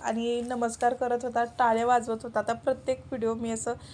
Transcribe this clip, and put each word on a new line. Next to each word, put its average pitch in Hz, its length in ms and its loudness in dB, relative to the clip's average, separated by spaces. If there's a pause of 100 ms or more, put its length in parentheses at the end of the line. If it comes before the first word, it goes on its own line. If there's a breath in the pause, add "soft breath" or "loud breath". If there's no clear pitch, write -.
आणि 233 400 -2
नमस्कार 240 520 0
करत 247 280 0
होता, 240 220 0
टाळ्या 233 420 4
वाजवत 233 360 2
होता. 226 160 -4
आता 214 140 0
प्रत्येक 254 460 -2
व्हिडिओ 226 360 -2
मी 233 160 -4
असं 226 220 -4 (220 loud breath)